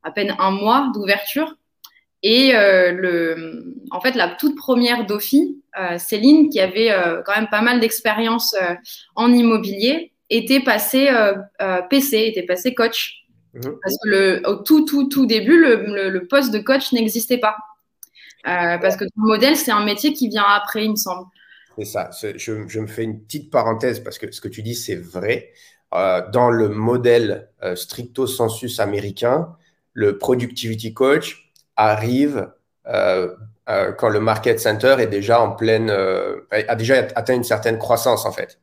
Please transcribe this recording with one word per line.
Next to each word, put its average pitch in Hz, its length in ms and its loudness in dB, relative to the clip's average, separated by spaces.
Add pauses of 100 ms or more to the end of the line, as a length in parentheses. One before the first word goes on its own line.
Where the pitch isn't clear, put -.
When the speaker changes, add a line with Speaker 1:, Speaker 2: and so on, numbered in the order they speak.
Speaker 1:
à 160 80 -10
peine 202 260 -2
un 190 140 2
mois 233 420 2
d'ouverture. 208 640 -2 (680)
Et, 247 320 6
euh, 190 380 6
le, 165 840 -4 (160)
en 180 100 -8
fait, 254 140 0
la 185 140 0
toute - 280 -2
première 240 500 0
Dofi, 262 540 0 (200)
euh, 175 180 -6
Céline, 285 520 4
qui 214 100 -2
avait, 202 320 2
euh, 175 320 0
quand 196 100 -2
même 214 140 -2
pas 214 140 0
mal 247 180 2
d'expérience, 226 800 -2
euh, 175 140 -2 (420)
en 233 160 4
immobilier, 233 800 2 (180)
était 233 300 2
passée, 262 480 2
euh, 220 260 4 (280)
euh, 185 200 0
P 269 180 2
C, 262 180 0
était 220 240 0
passée 180 320 -4
coach. - 500 -4 (300)
Speaker 2:
Mhm. 123 280 -10
Speaker 1:
Parce - 200 -4
que 214 60 -4
le, 190 380 2
au 202 100 0
tout, 311 280 2
tout, 277 240 0
tout 269 180 2
début, 220 320 4
le, 233 280 6
le, 196 240 -2
le 180 160 -4
poste 277 260 2
de 214 60 0
coach 262 340 0
n'existait 233 460 0
pas. 214 180 0 (920)
Euh, 175 320 0
parce 185 180 0
que 196 80 -6
ton 190 120 -8
modèle, 220 400 4
c'est 277 140 -2
un 208 140 2
métier 208 280 0
qui 262 160 -2
vient 208 180 0
après, 202 380 0
il 220 60 0
me 208 60 -2
semble. 185 280 -6 (540)
Speaker 2:
C'est 107 60 -8
ça. 98 280 -6
C'est, 104 260 -10
je, 110 280 -8
je 110 140 -8
me 107 80 -6
fais 113 160 -6
une 110 180 -8
petite - 280 -12
parenthèse 113 500 0
parce - 180 -14
que 107 140 -12
ce - 80 -16
que 107 80 -12
tu 110 140 -12
dis, 113 120 -8
c'est 110 220 -8
vrai. 90 540 -6 (440)
Euh, 92 260 2 (100)
dans 123 200 4
le 113 180 2
modèle, 117 800 0 (140)
euh, 90 140 -6
stricto 123 500 -6
sensus 113 540 -4
américain, 104 760 -2 (380)
le 101 240 0
productivity 113 760 -4
coach - 580 -2 (260)
arrive, 110 720 0 (360)
euh, 95 480 -2 (360)
euh, 98 220 0
quand 117 160 -2
le 104 120 0
market 110 400 0
center 117 380 2
est 117 80 2
déjà 101 340 2
en 107 120 0
pleine, 110 360 0
euh, 95 520 -2 (100)
a 107 240 0
déjà 113 220 2 (180)
atteint 117 200 0
une 120 100 -2
certaine 113 340 -2
croissance, 113 480 0
en 104 60 -4
fait. - 300 -12